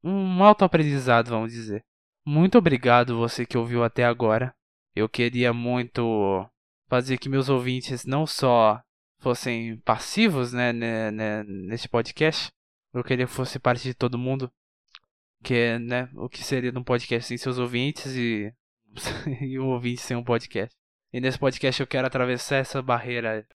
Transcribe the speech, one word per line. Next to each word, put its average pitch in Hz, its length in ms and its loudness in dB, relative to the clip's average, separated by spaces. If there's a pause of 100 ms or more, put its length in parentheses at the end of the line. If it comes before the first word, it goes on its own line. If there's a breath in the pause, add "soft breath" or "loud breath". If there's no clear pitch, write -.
Um 185 400 2
autoaprendizado, 143 880 6
vamos 113 200 -2
dizer. 110 320 -8 (400)
Muito 170 360 6
obrigado 123 580 4
você 117 300 -2
que - 100 -4
ouviu 120 260 0
até 120 220 0
agora. 120 480 0 (420)
Eu 107 140 0
queria 120 420 0
muito 117 960 0 (400)
fazer 127 300 0
que 135 120 -8
meus 135 200 0
ouvintes 127 560 -2
não 143 220 -2
só 117 520 4 (460)
fossem 117 520 -2
passivos, 127 760 0
né, 123 180 2
né, 113 380 -2
né, 107 340 -4
neste 98 460 -8
podcast. - 600 -2 (420)
Eu 123 100 -4
queria 127 220 0
que - 80 -10
fosse 127 240 -6
parte 123 240 0
de 127 140 -6
todo 123 240 -2
mundo. 127 320 -4 (920)
Que 127 120 -2
é, 117 240 2
né, 123 340 -4
o 123 160 -10
que - 140 -16
seria 123 280 -2
num 123 120 -6
podcast 120 440 -2
sem 120 100 -8
seus 127 200 -4
ouvintes 127 580 -4
e, 113 380 -2 (400)
<laughs> - 480 -8
e 131 160 -6
um 131 120 -2
ouvinte 123 320 -2
sem - 140 -6
um 120 80 -4
podcast. 117 520 -2 (360)
E 127 80 -8
nesse 131 200 -2
podcast 135 420 0
eu 131 60 -4
quero 131 180 -2
atravessar 127 520 -2
essa 131 260 -2
barreira. 120 600 -2 (160)